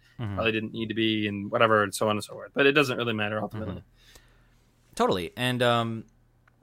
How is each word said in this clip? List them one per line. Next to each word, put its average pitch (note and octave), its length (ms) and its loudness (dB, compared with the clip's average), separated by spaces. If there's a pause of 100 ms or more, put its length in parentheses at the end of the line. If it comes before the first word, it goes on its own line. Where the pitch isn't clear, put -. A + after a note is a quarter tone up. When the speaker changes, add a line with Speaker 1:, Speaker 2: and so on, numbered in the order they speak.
(200)
Speaker 1:
Mm-hmm. G#2 140 -6
Speaker 2:
probably A2 180 2
didn't A2 200 -4
need A2+ 180 -6
to G#2+ 40 -4
be A2 340 0
and G2+ 220 -6
whatever A2 320 4
and G2 120 -2
so A2+ 140 0
on G#2 80 2
and G2+ 80 -4
so - 100 -16
forth. G2+ 180 -16
But C#3 140 4
it C#3 60 6
doesn't C#3 260 2
really A#2 160 -2
matter G#2+ 260 -2
ultimately. F#2+ 360 -8
Speaker 1:
Mm-hmm. - 1160 -20
Totally. G#2+ 420 0
And, B2 260 0
um, A#2 420 2 (580)